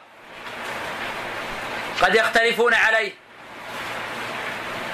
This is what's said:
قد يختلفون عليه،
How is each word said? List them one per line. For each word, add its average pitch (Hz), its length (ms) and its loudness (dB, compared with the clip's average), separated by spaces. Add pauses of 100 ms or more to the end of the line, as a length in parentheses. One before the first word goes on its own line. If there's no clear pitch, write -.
(2000)
قد 190 140 6
يختلفون 226 580 6
عليه، 214 400 4 (1800)